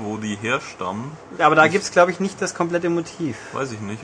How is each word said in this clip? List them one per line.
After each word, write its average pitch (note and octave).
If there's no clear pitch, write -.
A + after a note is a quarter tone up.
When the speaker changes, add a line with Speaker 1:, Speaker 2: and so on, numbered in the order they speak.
Speaker 1:
wo G#2+
die G#2+
herstammen. A2+
Speaker 2:
Aber D#3
da D#3
Speaker 1:
Ich D#3+
Speaker 2:
gibt's, F#3+
glaub F3+
ich, F3
nicht G3
das F#3
komplette F3
Motiv. E3
Speaker 1:
Weiß C3
ich G#2+
nicht, G#2+